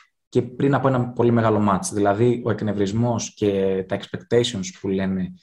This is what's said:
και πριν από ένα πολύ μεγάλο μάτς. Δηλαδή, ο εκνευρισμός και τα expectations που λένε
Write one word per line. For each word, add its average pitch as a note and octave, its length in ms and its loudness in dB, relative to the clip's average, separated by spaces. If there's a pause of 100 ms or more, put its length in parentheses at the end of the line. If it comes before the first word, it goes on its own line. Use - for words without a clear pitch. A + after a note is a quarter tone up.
(280)
και B2 140 0
πριν C#3 320 0
από C3 140 2
ένα B2 200 0
πολύ A#2+ 220 0
μεγάλο A2+ 280 4
μάτς. G2 340 0
Δηλαδή, G#2 520 2
ο A#2+ 60 0
εκνευρισμός G#2+ 840 -2
και F#2+ 540 0
τα G2+ 100 -4
expectations A2 680 -2 (160)
που G2 80 -6
λένε F#2+ 440 -2 (100)